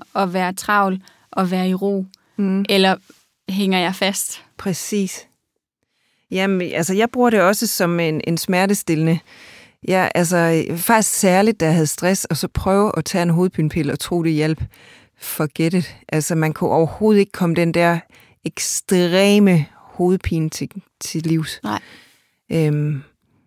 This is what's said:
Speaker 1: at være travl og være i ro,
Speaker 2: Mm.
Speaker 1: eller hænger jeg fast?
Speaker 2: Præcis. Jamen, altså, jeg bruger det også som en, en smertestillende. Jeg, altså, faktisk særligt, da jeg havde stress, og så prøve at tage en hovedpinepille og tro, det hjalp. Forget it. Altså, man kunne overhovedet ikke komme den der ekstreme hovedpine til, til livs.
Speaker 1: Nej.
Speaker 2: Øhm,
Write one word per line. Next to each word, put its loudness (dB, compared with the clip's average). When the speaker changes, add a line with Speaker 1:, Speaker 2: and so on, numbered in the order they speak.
Speaker 1:
at -2
være -2
travl 0
og -2
være 0
i 0
ro, -2
Speaker 2:
Mm. 0
Speaker 1:
eller 4
hænger 0
jeg -2
fast? -4
Speaker 2:
Præcis. -4
Jamen, 0
altså, -2
jeg 2
bruger 2
det 4
også 2
som 0
en, 0
en 0
smertestillende. 0
Jeg, 0
altså, 2
faktisk 0
særligt, 2
da 2
jeg 4
havde 4
stress, -2
og -4
så -6
prøve 0
at -4
tage -2
en 2
hovedpinepille 0
og -6
tro, -2
det 0
hjalp. 0
Forget -2
it. -2
Altså, -2
man 0
kunne -4
overhovedet 2
ikke 0
komme 0
den 0
der 2
ekstreme 2
hovedpine -2
til, -8
til -8
livs. -2
Speaker 1:
Nej. -6
Speaker 2:
Øhm, 0